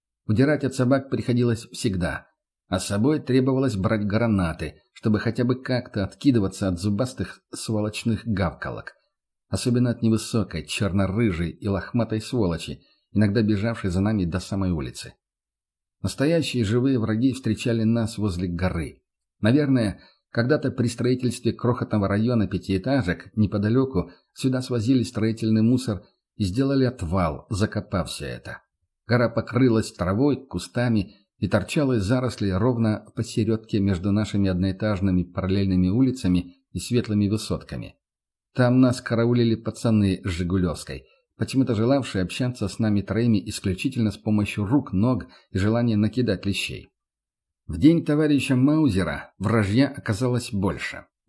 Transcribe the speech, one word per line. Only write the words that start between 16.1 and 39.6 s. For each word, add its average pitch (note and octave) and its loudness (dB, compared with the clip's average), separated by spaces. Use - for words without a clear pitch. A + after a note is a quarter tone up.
живые B2 2
враги A2 0
встречали A2+ -2
нас A2+ 0
возле F#2+ -2
горы. F2 -4
Наверное, B2+ 2
когда-то B2+ 0
при B2 0
строительстве B2 -2
крохотного A2 0
района G#2+ 2
пятиэтажек F#2+ -2
неподалеку G#2+ 0
сюда C3 -2
свозили B2 0
строительный A2 0
мусор A#2 2
и A2+ -2
сделали C3 2
отвал, E2+ -2
закопав G2 -4
все - -10
это. - -12
Гора A#2+ 2
покрылась A2+ 0
травой, A2+ 0
кустами A#2+ -2
и G2+ -2
торчала C3 0
из A2 0
зарослей A2+ 0
ровно A2 0
посередке A2 -2
между G2 0
нашими G2+ 0
одноэтажными F#2+ 0
параллельными F#2 2
улицами G2+ 2
и F2+ -6
светлыми G#2+ 0
высотками. D#2 -6
Там B2+ 4
нас B2 4
караулили A#2 2
пацаны G#2+ 2